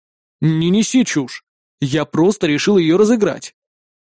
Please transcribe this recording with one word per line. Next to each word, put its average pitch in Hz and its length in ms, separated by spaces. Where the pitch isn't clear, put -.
"Не 160 240
неси 220 360
чушь. - 400
Я 147 240
просто 175 440
решил 151 300
её 165 200
разыграть". 208 580